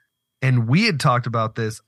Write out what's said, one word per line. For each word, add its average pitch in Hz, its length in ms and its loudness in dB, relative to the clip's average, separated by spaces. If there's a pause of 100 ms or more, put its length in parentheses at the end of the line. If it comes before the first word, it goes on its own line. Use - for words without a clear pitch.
(420)
And 123 260 2
we 170 160 2
had 170 160 0
talked 123 260 2
about 113 280 -4
this 110 340 -6